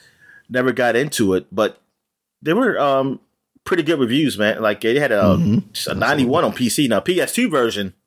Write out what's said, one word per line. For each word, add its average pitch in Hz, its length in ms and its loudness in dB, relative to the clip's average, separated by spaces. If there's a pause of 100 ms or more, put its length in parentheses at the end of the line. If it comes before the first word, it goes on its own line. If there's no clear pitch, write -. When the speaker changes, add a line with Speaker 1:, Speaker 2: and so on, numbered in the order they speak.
(500)
Speaker 1:
never 127 240 0
got 117 240 0
into 120 380 0
it, 90 140 -4
but 101 300 -2 (600)
there 160 160 0
were, 233 200 0
um, 135 440 0 (420)
pretty 175 200 2
good 156 180 0
reviews, 123 360 0
man. 107 240 0
Like, 104 220 -2
it 113 140 2
had 139 160 0
a, 101 100 2
Speaker 2:
Mm-hmm. 101 300 4
Speaker 1:
a 123 40 2 (120)
Speaker 2:
Absolutely. - 320 -8
Speaker 1:
ninety-one 139 420 0
on 110 80 0
P 120 160 -2
C. 135 220 0
Now, 101 100 2
P 180 220 0
S 131 120 -4
two 240 160 0
version 107 440 -2 (140)